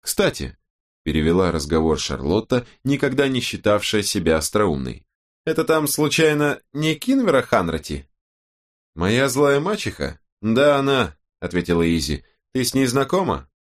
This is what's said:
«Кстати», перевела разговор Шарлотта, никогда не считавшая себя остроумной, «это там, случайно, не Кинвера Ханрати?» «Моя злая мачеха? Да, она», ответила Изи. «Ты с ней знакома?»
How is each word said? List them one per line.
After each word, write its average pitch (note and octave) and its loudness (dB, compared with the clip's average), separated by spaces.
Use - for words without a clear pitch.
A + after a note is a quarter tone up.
«Кстати», - -2
перевела E2 2
разговор D#2+ 0
Шарлотта, F#2 -2
никогда C#3 0
не C3 -2
считавшая G#2 0
себя D#2+ 0
остроумной, D2 -2
«это D#3+ -2
там, D#3 0
случайно, D3 0
не D#3 -2
Кинвера G3+ 2
Ханрати?» D#2+ -2
«Моя A2 0
злая C#3+ 2
мачеха? C#3+ -6
Да, C3+ 4
она», C3+ 0
ответила F2 0
Изи. D2+ -4
«Ты B2+ -2
с - -4
ней C3+ 2
знакома?» C3 -2